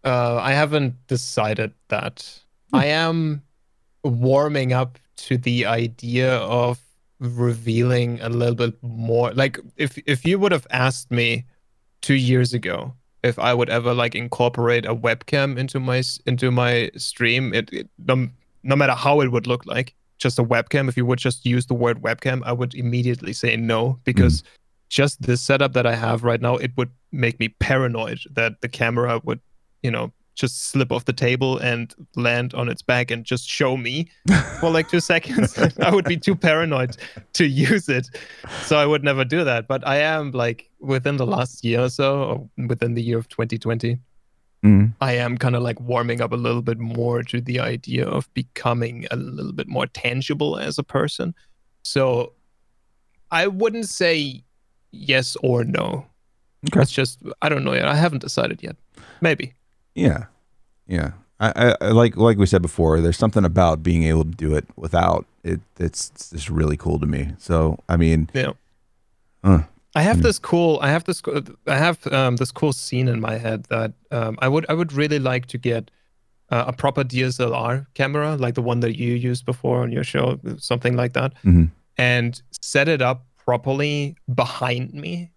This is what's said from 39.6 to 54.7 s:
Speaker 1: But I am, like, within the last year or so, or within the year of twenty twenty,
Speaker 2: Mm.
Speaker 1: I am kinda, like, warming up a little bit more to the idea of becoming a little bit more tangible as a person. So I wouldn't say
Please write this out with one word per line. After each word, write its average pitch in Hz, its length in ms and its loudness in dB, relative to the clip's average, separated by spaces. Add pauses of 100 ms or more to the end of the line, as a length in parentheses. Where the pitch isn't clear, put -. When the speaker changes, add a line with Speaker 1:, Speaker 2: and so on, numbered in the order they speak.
Speaker 1:
But 135 200 -4
I 139 100 2
am, 151 340 0
like, 120 480 -4
within 135 380 -2
the 131 100 0
last 123 380 -2
year 117 160 2
or 127 80 0
so, 139 340 0
or - 460 -6
within 120 260 -2
the 117 80 -2
year 117 160 0
of 117 100 -6
twenty 113 300 -4
twenty, 117 400 -2 (680)
Speaker 2:
Mm. 104 360 8
Speaker 1:
I 131 140 0
am 123 240 -2
kinda, 123 220 2
like, 120 200 -4
warming 120 400 -2
up 117 120 -2
a 120 40 -2
little 120 260 0
bit 117 160 -2
more 120 460 -2
to 123 160 -4
the 123 200 -4
idea 123 460 -4
of - 280 -4
becoming 120 760 -4
a 120 60 -4
little 135 360 -8
bit 139 160 -8
more 131 200 -2
tangible 147 680 -4
as 147 220 -6
a 143 60 -4
person. - 500 -2 (480)
So 127 500 0 (1000)
I 170 160 2
wouldn't 208 400 -2
say 151 540 -2 (500)